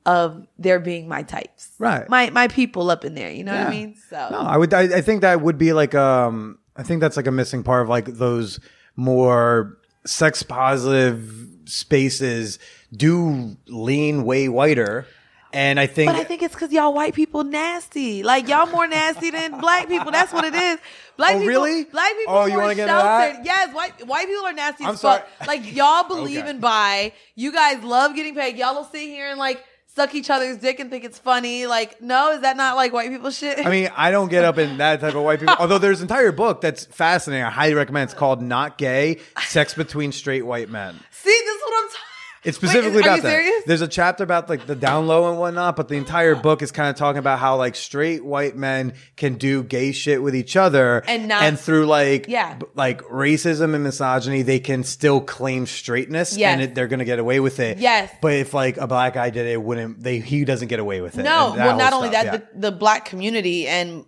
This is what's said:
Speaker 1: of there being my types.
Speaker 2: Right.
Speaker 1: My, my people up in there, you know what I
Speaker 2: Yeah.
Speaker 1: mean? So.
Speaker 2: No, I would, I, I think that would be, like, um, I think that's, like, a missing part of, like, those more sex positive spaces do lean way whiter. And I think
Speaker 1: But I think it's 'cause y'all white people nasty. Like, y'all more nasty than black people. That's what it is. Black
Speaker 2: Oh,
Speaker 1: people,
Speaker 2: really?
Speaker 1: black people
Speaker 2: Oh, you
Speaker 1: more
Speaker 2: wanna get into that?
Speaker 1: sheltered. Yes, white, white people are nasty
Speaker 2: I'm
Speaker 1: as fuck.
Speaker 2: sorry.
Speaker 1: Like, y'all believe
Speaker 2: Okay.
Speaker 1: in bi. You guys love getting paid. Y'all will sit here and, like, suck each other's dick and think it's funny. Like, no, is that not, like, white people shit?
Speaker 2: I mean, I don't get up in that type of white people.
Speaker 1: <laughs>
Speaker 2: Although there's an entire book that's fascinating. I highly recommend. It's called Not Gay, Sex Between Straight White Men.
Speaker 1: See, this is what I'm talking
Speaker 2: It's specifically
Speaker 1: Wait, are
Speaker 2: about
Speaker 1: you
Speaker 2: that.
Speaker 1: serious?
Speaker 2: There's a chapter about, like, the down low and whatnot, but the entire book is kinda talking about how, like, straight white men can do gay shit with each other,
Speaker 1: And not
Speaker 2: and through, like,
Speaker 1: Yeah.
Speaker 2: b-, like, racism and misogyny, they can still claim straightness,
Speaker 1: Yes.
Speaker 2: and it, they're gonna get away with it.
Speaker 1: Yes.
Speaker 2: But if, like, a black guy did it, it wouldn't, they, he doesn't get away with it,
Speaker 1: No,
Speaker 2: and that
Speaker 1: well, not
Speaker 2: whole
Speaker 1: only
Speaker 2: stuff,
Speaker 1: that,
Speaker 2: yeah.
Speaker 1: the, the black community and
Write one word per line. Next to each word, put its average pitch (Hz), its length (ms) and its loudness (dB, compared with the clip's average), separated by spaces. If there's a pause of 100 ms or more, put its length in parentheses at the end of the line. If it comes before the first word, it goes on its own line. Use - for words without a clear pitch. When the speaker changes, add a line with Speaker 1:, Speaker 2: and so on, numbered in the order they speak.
Speaker 1:
of 170 420 2 (100)
there 180 220 2
being 170 300 -8
my 147 140 -6
types. - 540 -14
Speaker 2:
Right. 214 320 -2
Speaker 1:
My, 247 200 2
my 247 180 2
people 208 420 -2
up 170 140 0
in 160 120 -10
there, 98 140 -10
you 110 140 -12
know 196 80 -8
what 202 160 -2
I - 60 -4
Speaker 2:
Yeah. - 120 -6
Speaker 1:
mean? 214 100 -16 (140)
So. 143 220 -10
Speaker 2:
No, - 80 -6
I 156 160 -2
would, 160 180 4
I, 185 100 6
I 180 180 2
think 208 200 0
that 180 200 4
would 156 160 2
be, 165 160 4
like, 151 200 2
um, 123 640 2 (180)
I 131 80 -12
think 165 180 -2
that's, 156 160 0
like, 135 100 -2
a 131 40 0
missing 127 320 -2
part 123 200 2
of, 110 60 -2
like, 117 160 0
those 117 540 -2 (360)
more 123 840 2 (280)
sex - 360 0
positive 123 1080 0 (180)
spaces 127 920 -2 (360)
do 147 600 0 (120)
lean 139 560 -2
way 131 260 0
whiter. 123 560 2 (480)
And 139 280 2
I 139 40 4
think 151 240 2
Speaker 1:
But 320 60 2
I - 80 -2
think 339 200 -6
it's - 120 -4
'cause 302 160 -8
y'all 294 220 4
white 302 200 -2
people 302 300 -2
nasty. 285 800 -6
Like, 247 240 2
y'all 302 200 2
more 339 200 0
nasty 320 440 -2
than 320 280 -6
black 339 300 2
people. 330 220 -2
That's 349 200 2
what 330 140 0
it 311 100 -2
is. 349 220 0 (400)
Black 359 180 4
Speaker 2:
Oh, 392 40 0
Speaker 1:
people, 403 80 2
Speaker 2:
really? 294 360 2
Speaker 1:
black 359 340 -2
people 415 160 -2
Speaker 2:
Oh, 202 120 4
you 196 80 0
Speaker 1:
more 202 80 0
Speaker 2:
wanna 208 140 0
get 208 80 -2
into 208 100 2
that? 214 380 4
Speaker 1:
sheltered. 254 140 -12
Yes, 359 300 0
white, 330 320 -8
white 320 200 -2
people 392 180 -4
are 359 80 -6
nasty 294 320 -6
Speaker 2:
I'm 202 80 -2
Speaker 1:
as 190 80 -14
fuck. - 260 4 (120)
Speaker 2:
sorry. - 80 -12
Speaker 1:
Like, 240 280 -4
y'all 311 320 4
believe 302 320 -6
Speaker 2:
Okay. 302 120 -8
Speaker 1:
in 262 80 -10
bi. 214 520 2 (240)
You 262 160 -6
guys 285 320 2
love 262 320 2
getting 302 180 -6
paid. 262 240 -4
Y'all 254 180 -2
will 294 140 -8
sit 302 120 -12
here 285 280 -12
and, 277 80 -8
like, 262 240 -4 (320)
suck 277 220 0
each 294 140 -6
other's 262 260 0
dick 254 240 -4
and 262 100 -12
think 247 140 -10
it's - 160 -18
funny. 247 480 -2
Like, 226 340 -4
no, 262 300 2
is 294 100 -4
that 262 140 2
not, 262 220 0
like, 247 160 2
white 240 160 -4
people 262 200 -8
shit? 277 360 -4
Speaker 2:
I 175 40 0
mean, 190 280 0
I 160 120 2
don't 196 220 2
get 175 140 4
up 160 120 2
in 143 200 0
that 147 240 0
type 151 140 -2
of 147 80 -2
white 151 180 2
people. - 140 4
Speaker 1:
<laughs> - 40 2
Speaker 2:
Although 175 200 4
there's 196 200 2
an 185 60 -8
entire 220 260 2
book 196 300 0
that's 156 240 -4
fascinating. 139 580 0
I 113 60 -2
highly 147 240 2
recommend. 139 360 0
It's - 80 -16
called 131 240 0
Not 123 360 -2
Gay, 143 400 0 (300)
Sex 151 260 0
Between 147 400 -6
Straight 135 320 -4
White 120 240 -6
Men. 98 280 -10 (140)
Speaker 1:
See, - 180 -2
this 427 280 2
is 453 40 -16
what 453 120 -4 (100)
I'm 403 60 -10
talking - 80 -16 (460)
Speaker 2:
It's 165 140 -6
specifically 214 400 2
Speaker 1:
Wait, 202 80 6
are 202 40 6
Speaker 2:
about 185 80 6
Speaker 1:
you 160 40 -2
Speaker 2:
that. 135 80 0
Speaker 1:
serious? 359 380 2
Speaker 2:
There's 165 140 2
a 165 60 -2
chapter 180 360 0
about, 170 260 0
like, 151 160 -6
the 143 80 -6
down 143 320 0
low 165 240 4
and 170 80 -4
whatnot, 175 380 -2
but 156 140 -6
the 151 60 -6
entire 160 380 2
book 151 300 2
is 127 80 -6
kinda 147 220 -2
talking 143 260 -2
about 135 180 2
how, 131 180 2
like, 127 200 0
straight 151 500 -4
white 143 300 -4
men 131 380 -4 (220)
can 135 200 -4
do 135 260 0
gay 127 300 -2
shit 135 320 -2
with 139 120 0
each 127 220 -4
other, 131 500 6
Speaker 1:
And 226 200 -2
not 208 160 2
Speaker 2:
and 151 160 2
through, 156 260 4
like, 143 420 4
Speaker 1:
Yeah. 202 280 -4
Speaker 2:
b-, 123 180 -14
like, 131 300 -2
racism 151 720 0
and 147 80 -2
misogyny, 135 580 -2
they 131 160 2
can 131 260 -4
still 139 380 2
claim 127 460 -6
straightness, 151 680 -4
Speaker 1:
Yes. 202 180 4
Speaker 2:
and 135 100 0
it, 123 100 -4
they're 127 140 -2
gonna 127 180 -4
get 120 140 -2
away 123 200 0
with 131 200 0
it. 110 180 -2
Speaker 1:
Yes. 226 320 0 (140)
Speaker 2:
But 151 100 2
if, 139 220 -2
like, 131 220 -2
a 135 100 -6
black 127 260 0
guy 123 160 -4
did 117 160 -4
it, 120 60 -4
it 113 100 -2
wouldn't, 113 400 -6
they, 123 160 -4
he 139 260 -2
doesn't 123 260 -2
get 117 100 -4
away 101 220 -4
with 90 180 -8
it, 247 40 -4
Speaker 1:
No, 294 280 2
Speaker 2:
and 233 80 -4
that 220 80 4
Speaker 1:
well, 247 100 4
not 262 160 4
Speaker 2:
whole 262 100 0
Speaker 1:
only 233 80 -2
Speaker 2:
stuff, 226 140 2
Speaker 1:
that, 202 80 -4
Speaker 2:
yeah. 220 60 -4 (160)
Speaker 1:
the, 202 160 -2
the 185 40 -6
black 214 300 2
community 185 640 -4
and 170 400 -4